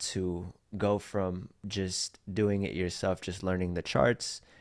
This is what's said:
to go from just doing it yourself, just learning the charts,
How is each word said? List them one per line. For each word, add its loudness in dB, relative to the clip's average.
to -2
go 4
from -4
just -4
doing 4
it -2
yourself, 0
just -6
learning 2
the -2
charts, 2